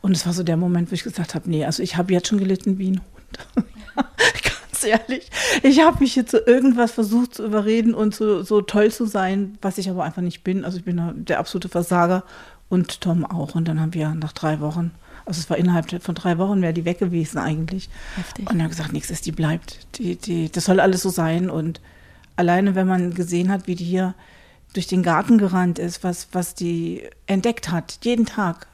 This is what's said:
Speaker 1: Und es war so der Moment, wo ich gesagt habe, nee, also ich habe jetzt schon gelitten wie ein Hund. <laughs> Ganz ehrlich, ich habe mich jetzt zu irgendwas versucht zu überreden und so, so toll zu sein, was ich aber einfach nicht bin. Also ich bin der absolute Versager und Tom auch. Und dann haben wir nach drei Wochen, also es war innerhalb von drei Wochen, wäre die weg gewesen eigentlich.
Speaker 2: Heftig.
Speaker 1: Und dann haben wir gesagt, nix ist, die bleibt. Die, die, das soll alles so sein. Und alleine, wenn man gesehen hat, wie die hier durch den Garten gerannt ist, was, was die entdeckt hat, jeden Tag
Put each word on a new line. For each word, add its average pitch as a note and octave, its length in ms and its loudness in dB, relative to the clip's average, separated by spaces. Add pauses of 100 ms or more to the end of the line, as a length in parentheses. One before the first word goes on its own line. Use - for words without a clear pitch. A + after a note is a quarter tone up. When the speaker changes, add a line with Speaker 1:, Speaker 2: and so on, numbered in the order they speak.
Speaker 1:
Und F#3+ 120 2
es E3 120 0
war F3 80 0
so F3 80 -2
der E3 160 2
Moment, F3 320 2
wo F#3+ 60 -4
ich - 80 -4
gesagt - 320 -6
habe, E3 140 -6
nee, D#3 160 0
also D#3 180 -2
ich F3+ 140 -4
habe F3+ 160 0
jetzt F3+ 160 0
schon G#3+ 100 2
gelitten F#3+ 400 0
wie F#3+ 140 -2
ein F#3 80 -2 (540)
Hund. - 120 0 (280)
<laughs> C#4+ 120 -2 (640)
Ganz - 140 -4
ehrlich, A3+ 440 0 (340)
ich C#4 180 8
habe D#4+ 180 6
mich C4+ 160 4
jetzt B3 160 0
zu A3 60 4
irgendwas A#3+ 540 6
versucht A#3 440 0
zu - 100 -8
überreden A3 480 2
und G#3+ 220 0
so, G#3 280 2
so G#3 180 4
toll G#3 300 4
zu A#3 140 -4
sein, G3 560 -2
was F#3+ 180 -2
ich F#3+ 100 -4
aber F3+ 160 -2
einfach D#3 160 -6
nicht F3 240 -4
bin. F#3 180 -2
Also F3+ 140 -6
ich F3 80 -10
bin E3+ 400 -4
der - 140 0
absolute F3+ 280 -4
Versager F3 560 2 (460)
und F3+ 320 0
Tom E3+ 240 0
auch. E3+ 300 -6
Und E3 120 0
dann D#3+ 140 0
haben D#3+ 140 -2
wir D#3 180 -2
nach D#3 200 -6
drei D3+ 280 -2
Wochen, E3 300 -2 (340)
also E3 140 -6
es E3 100 -10
war F3 80 0
innerhalb F3 460 2
von F3 120 -4
drei E3+ 220 -2
Wochen, G3 240 0
wäre E3 120 0
die E3 120 -4
weg F3 140 -2
gewesen E3+ 400 -2
eigentlich. D#3+ 500 -4 (260)
Speaker 2:
Heftig. G3 300 -10
Speaker 1:
Und - 80 -4
dann F3 60 2
haben D#3+ 80 0
wir E3 100 -6
gesagt, D#3 160 -6
nix D3+ 160 -6
ist, E3 160 -8
die E3 80 -6
bleibt. - 640 -4
Die, F3 180 -4
die, E3+ 360 -4
das E3+ 140 -4
soll F#3+ 140 6
alles F#3 220 4
so F#3+ 80 -2
sein. E3+ 400 0
Und D#3+ 320 -4 (540)
alleine, F3+ 400 2
wenn F#3+ 120 2
man F3+ 280 0
gesehen F3 360 0
hat, F#3+ 140 -2
wie F#3 80 -4
die F3 100 -6
hier F#3 300 0 (600)
durch F3+ 120 -4
den F#3 160 0
Garten F3+ 380 4
gerannt F3+ 400 2
ist, F3 240 -6
was, F3+ 300 -4
was F3+ 200 -4
die E3+ 480 -4 (240)
entdeckt G3 460 0
hat, - 320 -4
jeden A#3 240 2
Tag F#3+ 460 -4